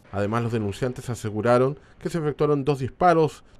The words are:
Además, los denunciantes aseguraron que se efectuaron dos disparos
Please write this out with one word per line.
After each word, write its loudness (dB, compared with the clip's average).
Además, -2
los -4
denunciantes -4
aseguraron 0
que -8
se -4
efectuaron 0
dos 0
disparos 2